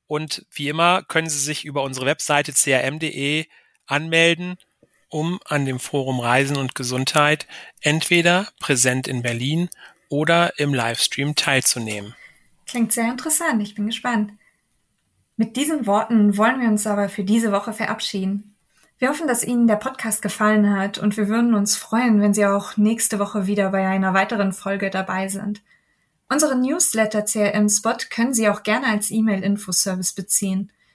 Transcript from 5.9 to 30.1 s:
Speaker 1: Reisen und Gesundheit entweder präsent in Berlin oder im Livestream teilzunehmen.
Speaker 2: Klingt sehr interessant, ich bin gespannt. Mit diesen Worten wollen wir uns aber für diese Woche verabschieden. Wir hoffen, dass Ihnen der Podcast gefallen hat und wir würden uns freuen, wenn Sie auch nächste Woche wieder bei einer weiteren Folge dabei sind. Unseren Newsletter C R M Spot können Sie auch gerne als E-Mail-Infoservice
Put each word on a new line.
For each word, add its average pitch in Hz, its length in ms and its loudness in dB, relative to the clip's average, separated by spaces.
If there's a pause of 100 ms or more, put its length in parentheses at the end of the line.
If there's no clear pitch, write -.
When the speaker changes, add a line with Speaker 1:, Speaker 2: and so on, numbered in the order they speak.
Speaker 1:
Reisen 131 380 2
und 131 180 -4
Gesundheit 135 720 0 (340)
entweder 170 680 2 (100)
präsent 131 480 0
in 127 160 -4
Berlin 131 460 -2 (400)
oder 170 500 2
im 143 160 0
Livestream 127 600 -2
teilzunehmen. 113 800 0 (500)
Speaker 2:
Klingt 233 260 0
sehr 226 160 0
interessant, 262 540 -2
ich - 140 -8
bin 208 100 -4
gespannt. 226 460 -2 (1040)
Mit - 200 -2
diesen 294 300 -2
Worten 208 500 4
wollen 240 240 2
wir 240 80 2
uns 214 160 2
aber 202 240 0
für 202 140 -6
diese 220 300 2
Woche 202 200 -2
verabschieden. 202 800 -4 (460)
Wir 254 120 0
hoffen, 302 180 -2
dass 254 160 0
Ihnen 240 220 2
der 220 100 4
Podcast 226 460 -4
gefallen 208 520 2
hat 196 220 -2
und 208 220 -2
wir 208 100 0
würden 233 260 2
uns 202 220 2
freuen, 220 460 2
wenn 208 100 4
Sie 208 140 2
auch 202 320 -2
nächste 220 400 2
Woche 202 280 -2
wieder 202 240 0
bei 190 160 0
einer 190 280 0
weiteren 196 400 0
Folge 196 340 -4
dabei 190 400 -4
sind. 196 340 -8 (680)
Unseren 269 320 2
Newsletter 220 640 0
C 214 160 0
R 202 120 0
M 208 140 4
Spot 226 300 0 (100)
können 247 240 -2
Sie 220 160 2
auch 208 140 -2
gerne 247 240 0
als 214 240 0
E-Mail-Infoservice 196 1040 0